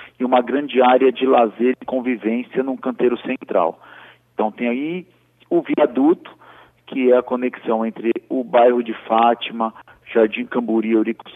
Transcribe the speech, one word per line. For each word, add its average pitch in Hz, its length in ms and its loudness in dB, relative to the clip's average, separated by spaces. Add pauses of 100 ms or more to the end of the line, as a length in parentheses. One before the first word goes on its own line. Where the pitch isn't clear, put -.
(200)
e 127 60 -2
uma 123 160 2
grande 127 400 -2
área 127 280 4
de 123 160 -2
lazer 123 560 2
e - 40 -18
convivência 120 760 -4
num 131 140 -4
canteiro 123 460 -2
central. 95 580 -2 (540)
Então - 180 -2
tem 120 160 -6
aí 151 400 -6 (420)
o 170 120 2
viaduto, 147 680 0 (560)
que 127 280 2
é 123 40 6
a 123 60 2
conexão 123 600 -4
entre 113 260 -4 (160)
o 131 160 -4
bairro 120 400 4
de 113 100 -8 (140)
Fátima, 113 640 0 (400)
Jardim 113 320 2
Camburi 113 440 -2
e - 20 2
Eurico 110 440 -2